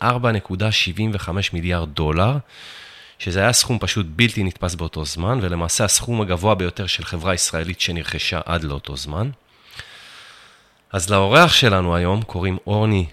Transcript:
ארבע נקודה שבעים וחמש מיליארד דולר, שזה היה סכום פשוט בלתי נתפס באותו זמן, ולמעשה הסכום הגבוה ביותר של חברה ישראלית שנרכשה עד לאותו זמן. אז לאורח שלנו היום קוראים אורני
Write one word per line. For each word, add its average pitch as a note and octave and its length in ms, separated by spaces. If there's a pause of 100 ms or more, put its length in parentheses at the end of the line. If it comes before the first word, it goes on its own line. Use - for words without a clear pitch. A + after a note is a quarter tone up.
ארבע A#2+ 300
נקודה G2+ 400
שבעים G#2 420
וחמש F#2+ 400
מיליארד E2+ 360
דולר, D#2+ 480 (840)
שזה F2+ 200
היה A2+ 140
סכום A#2 260
פשוט G2 300
בלתי A2 340
נתפס F2+ 320
באותו D#2+ 300
זמן, G2+ 360
ולמעשה F2 420
הסכום A2+ 380
הגבוה F#2+ 340
ביותר F#2 320
של E2 180
חברה F2 280
ישראלית E2+ 480
שנרכשה E2 640
עד E2+ 180
לאותו C#2 340
זמן. D#2+ 320 (1600)
אז F#2 180
לאורח G#2 440
שלנו F#2 420
היום F2+ 260
קוראים F#2 360 (100)
אורני G#2 460